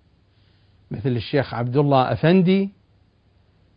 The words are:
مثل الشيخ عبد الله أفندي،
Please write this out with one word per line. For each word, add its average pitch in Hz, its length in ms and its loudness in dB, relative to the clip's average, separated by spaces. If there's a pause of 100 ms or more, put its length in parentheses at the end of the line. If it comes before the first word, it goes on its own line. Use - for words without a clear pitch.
(920)
مثل 120 180 -6
الشيخ 123 460 -4
عبد 120 220 -4
الله 139 360 2
أفندي، 190 580 2 (1080)